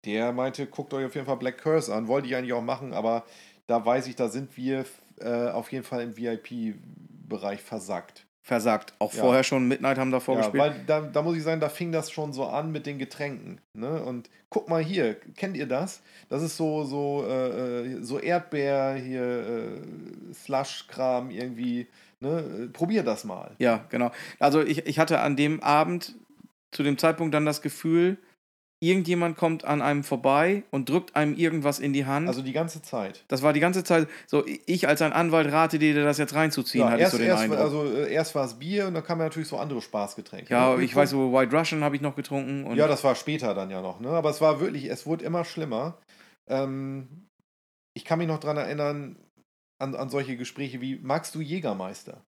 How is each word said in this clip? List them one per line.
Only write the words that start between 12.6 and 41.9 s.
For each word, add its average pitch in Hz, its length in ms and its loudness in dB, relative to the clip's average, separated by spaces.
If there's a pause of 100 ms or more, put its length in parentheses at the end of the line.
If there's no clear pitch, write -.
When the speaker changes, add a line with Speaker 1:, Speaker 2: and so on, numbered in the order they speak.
Speaker 1:
mit 151 140 -6
den 143 120 -6
Getränken, 135 600 -8 (180)
ne? 139 240 -4
Und 123 280 -8 (200)
guck - 200 -4
mal 165 120 2
hier, 156 340 0
kennt - 420 -8
ihr 139 100 -4
das? 143 340 -4 (280)
Das 139 120 -2
ist 160 140 -6
so, 156 300 -2
so, 143 420 -2
äh, 127 680 -2
äh, - 80 -10
so 131 160 -4
Erdbeer, 139 760 0
hier, 127 280 -6
äh, 113 1080 -6
Slush-Kram 131 960 -4
irgendwie, 120 580 -6 (340)
ne? 151 180 -2
Äh, 123 300 -8
probier 180 340 0
das 110 220 -2
mal. 92 340 -12
Speaker 2:
Ja, 117 300 4
genau. 120 220 0 (280)
Also 147 220 6
ich, 156 260 0
ich 151 100 -2
hatte 160 220 4
an 139 160 2
dem 147 260 2
Abend 160 540 2 (560)
zu 147 120 -2
dem 143 140 2
Zeitpunkt 160 360 2
dann 151 120 2
das 151 160 0
Gefühl, 170 560 2 (640)
irgendjemand 170 580 2
kommt 165 280 0
an 147 160 2
einem 143 220 2
vorbei 147 680 2
und 135 200 -2
drückt 175 260 0
einem 151 200 2
irgendwas 156 440 2
in 143 140 0
die 135 120 0
Hand. 143 220 0
Speaker 1:
Also 127 160 -2
die 131 100 -6
ganze 160 300 -2
Zeit. 101 440 -8
Speaker 2:
Das 131 140 0
war 151 100 6
die 143 80 2
ganze 180 240 2
Zeit 165 240 4 (200)
so, 147 180 2
i-, - 220 -6
ich 170 200 2
als 147 140 4
ein 156 120 4
Anwalt 160 380 4
rate 160 280 4
dir, 151 160 4
das 147 240 4
jetzt 143 160 -2
reinzuziehen, 143 520 2
Speaker 1:
Ja, 117 40 6
Speaker 2:
hatte 127 100 4
Speaker 1:
erst, 180 120 6
Speaker 2:
ich 123 40 2
so 113 60 2
den 113 60 4
Speaker 1:
erst, 110 120 4
Speaker 2:
Eindruck. 110 180 2
Speaker 1:
also, 151 260 2
äh, 131 280 0
erst 156 220 0
war's 123 240 -2
Bier 190 280 -2
und 180 60 -4
dann 160 100 -2
kamen 165 180 -2
ja 160 40 2
natürlich 156 220 -4
so 131 100 -6
andere 135 240 -4
Spaßgetränke. 104 720 -6
Speaker 2:
Ja, 127 220 6
Speaker 1:
Ne? 139 80 2
Speaker 2:
ich 127 120 -2
weiß, 143 140 8
so 131 240 2
White 131 240 6
Russian 156 260 0
habe 143 120 2